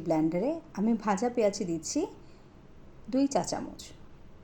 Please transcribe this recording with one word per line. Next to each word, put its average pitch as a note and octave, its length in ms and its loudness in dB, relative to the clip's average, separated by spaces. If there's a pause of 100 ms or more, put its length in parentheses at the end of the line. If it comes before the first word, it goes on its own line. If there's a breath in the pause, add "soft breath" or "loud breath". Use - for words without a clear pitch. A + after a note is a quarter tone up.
ব্লেন্ডারে E3 460 4 (280)
আমি A3 140 4 (120)
ভাজা G#3+ 300 2
পেঁয়াজি G#3 300 2
দিচ্ছি E3+ 360 -2 (1120 loud breath)
দুই C4+ 120 4 (100)
চা F3+ 160 4
চামচ - 300 -6 (640)